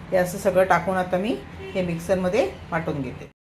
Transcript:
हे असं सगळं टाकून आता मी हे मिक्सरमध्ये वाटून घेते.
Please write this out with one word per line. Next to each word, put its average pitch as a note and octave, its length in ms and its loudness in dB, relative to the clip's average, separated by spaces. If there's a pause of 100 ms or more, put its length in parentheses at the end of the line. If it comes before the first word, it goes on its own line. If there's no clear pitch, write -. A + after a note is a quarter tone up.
हे F#3 120 -2
असं F3+ 220 2
सगळं F#3 260 6
टाकून F3+ 320 2
आता F#3 200 0
मी A3 200 0 (380)
हे F#3+ 80 0
मिक्सरमध्ये F#3 680 0 (200)
वाटून D#3+ 320 -2
घेते. - 280 -8 (120)